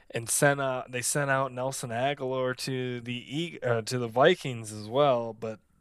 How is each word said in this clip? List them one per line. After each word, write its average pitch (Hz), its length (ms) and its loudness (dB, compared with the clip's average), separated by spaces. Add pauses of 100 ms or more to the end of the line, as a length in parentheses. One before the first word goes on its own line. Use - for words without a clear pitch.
(120)
and 117 180 -6
sent 143 320 4
out, 127 300 -4
they 123 100 -4
sent 143 280 0
out 135 220 2
Nelson 127 380 -4
Agholor 127 680 0
to 127 440 -4
the 120 400 -6
E-, 170 200 -6
uh, 117 200 2
to 127 160 -4
the 120 100 -2
Vikings 123 640 4
as 107 160 -10
well, 120 460 2
but 110 260 -8 (220)